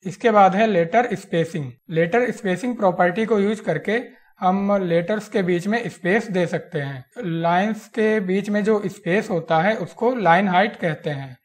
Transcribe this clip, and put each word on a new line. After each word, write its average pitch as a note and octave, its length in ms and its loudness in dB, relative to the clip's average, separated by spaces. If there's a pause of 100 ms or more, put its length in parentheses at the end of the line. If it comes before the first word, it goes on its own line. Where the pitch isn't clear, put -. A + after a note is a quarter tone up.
इसके G#3 260 -2
बाद G3 260 6
है A3 100 4
लेटर G#3 480 2
स्पेसिंग। D#3+ 560 -4 (200)
लेटर E3+ 420 0
स्पेसिंग G#3+ 440 -4
प्रॉपर्टी F3+ 480 2
को G#3+ 160 0
यूज़ G#3+ 220 0
करके F3+ 380 -2 (400)
हम G3 380 0
लेटर्स F3+ 500 0
के G3+ 160 0
बीच F3 220 0
में A3+ 220 -2
स्पेस A3 420 -2
दे F3+ 160 0
सकते D#3+ 340 -6
हैं। C#3 240 -10 (140)
लाइंस F3+ 720 -2
के G#3+ 340 0
बीच G3 280 -2
में G#3 140 0
जो G#3+ 240 2
स्पेस F#3 420 -2
होता E3 320 0
है, G#3+ 140 2
उसको A#3 380 -2
लाइन F#3+ 340 4
हाइट F#3+ 280 0
कहते D#3+ 340 -4
हैं। C3+ 340 -10